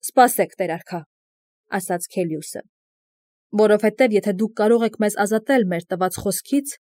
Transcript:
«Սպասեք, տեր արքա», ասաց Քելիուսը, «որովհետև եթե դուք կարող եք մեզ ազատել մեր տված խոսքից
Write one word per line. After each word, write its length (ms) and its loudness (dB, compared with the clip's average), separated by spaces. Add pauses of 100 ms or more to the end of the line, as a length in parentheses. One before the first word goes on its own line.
«Սպասեք, 500 2
տեր 160 -4
արքա», 260 -12 (680)
ասաց 400 -6
Քելիուսը, 520 -6 (880)
«որովհետև 680 2
եթե 160 -2
դուք 240 -2
կարող 300 4
եք 100 -10
մեզ 240 0
ազատել 460 0
մեր 180 -4
տված 380 -4
խոսքից 580 -2